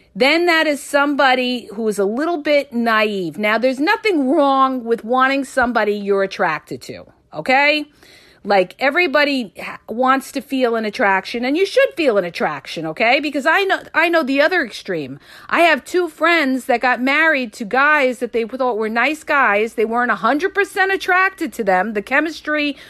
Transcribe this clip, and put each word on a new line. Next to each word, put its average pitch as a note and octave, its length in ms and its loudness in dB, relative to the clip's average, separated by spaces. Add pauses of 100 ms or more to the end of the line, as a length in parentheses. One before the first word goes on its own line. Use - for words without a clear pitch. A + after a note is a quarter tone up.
(140)
Then D4 320 2
that D#4+ 200 2
is D4 140 -2
somebody C4 920 0
who A3 140 -4
is G3+ 100 -2
a G3+ 60 0
little D4 340 -2
bit D4 340 0
naive. A3 640 0
Now, G#3+ 200 0
there's B3+ 220 0
nothing F4+ 500 0
wrong C4+ 540 2
with A#3 200 -2
wanting C4 400 0
somebody A#3+ 480 0
you're G3+ 300 0
attracted D#3+ 600 -4
to, G2 300 -18 (220)
okay? C#4+ 520 0 (580)
Like, G3 340 2
everybody C#4 800 0
ha-, - 180 -14 (100)
wants B3+ 440 0
to C#4 80 -4
feel B3+ 340 -2
an A3+ 100 -2
attraction, G#3 600 -2
and C#4 120 0
you G4 100 2
should C5+ 280 2
feel B3+ 240 2
an F#3 60 0
attraction, E3 600 -6
okay? A3+ 340 0
Because C#4+ 260 -4
I F4 180 2
know, F#4 180 -2 (120)
I D#4+ 140 2
know E4 140 2
the C4+ 180 0
other E4 240 2
extreme. D3+ 540 -8 (300)
I C4+ 120 0
have D#4 240 2
two F4 240 -2
friends D4+ 560 0
that A#3+ 160 0
got B3 220 0
married C#4 520 0
to A#3 100 -10
guys C4 560 2
that A#3+ 120 -6
they A#3 120 -2
thought B3 340 -2
were A3 100 -2
nice B3 340 -2
guys. A3+ 520 0
They A3 100 0
weren't A#3 280 -2
a G3+ 40 0
hundred C#4+ 380 0
percent G4 380 0
attracted F#4 640 0
to A3+ 100 -6
them. F#3+ 280 2
The G#3 100 -4
chemistry D4+ 720 -2 (140)